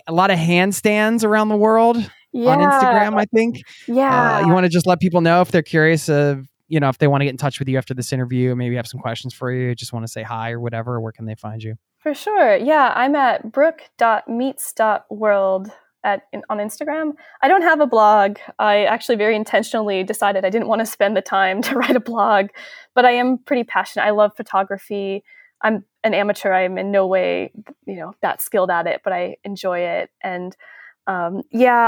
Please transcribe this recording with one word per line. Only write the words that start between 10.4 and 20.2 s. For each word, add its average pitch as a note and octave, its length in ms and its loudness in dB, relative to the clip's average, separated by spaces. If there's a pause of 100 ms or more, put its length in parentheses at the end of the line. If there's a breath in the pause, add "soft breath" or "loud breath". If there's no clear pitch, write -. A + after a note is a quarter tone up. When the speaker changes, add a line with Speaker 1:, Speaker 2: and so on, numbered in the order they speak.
Speaker 1:
or A#2 80 -8
whatever, A#2 400 -6
where A2+ 120 -8
can A2+ 140 -14
they A2 80 -10
find A2 280 -14
you? A2 120 -10 (240)
Speaker 2:
For D4+ 160 -6
sure. D4+ 420 2
Yeah, C4+ 400 2
I'm C4+ 180 0
at A#3+ 380 0
brooke D#4+ 300 0 (160)
dot A3+ 300 0
meets B3 440 -6
dot A3 380 0
world G3+ 580 0 (360 soft breath)
at, G3+ 180 -4 (100)
in, G#3+ 160 -12
on G#3+ 100 -6
Instagram. D4+ 540 -6 (300 loud breath)
I C4+ 60 4
don't F#4 140 4
have D#4+ 180 2
a D4 60 2
blog. G#3 520 4 (200)
I G#3 260 2
actually A3+ 320 0
very G#3+ 200 2
intentionally G#3+ 680 -2
decided G3+ 420 -2